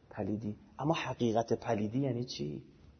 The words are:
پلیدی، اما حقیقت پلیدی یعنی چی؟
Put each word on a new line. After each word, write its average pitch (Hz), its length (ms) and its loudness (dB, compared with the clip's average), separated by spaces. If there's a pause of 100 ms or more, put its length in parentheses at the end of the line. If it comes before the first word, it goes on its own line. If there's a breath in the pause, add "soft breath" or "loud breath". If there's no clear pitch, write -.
پلیدی، 104 460 -4 (240)
اما 147 140 4
حقیقت 117 600 2
پلیدی 113 460 0
یعنی 123 260 0
چی؟ - 380 -6 (360)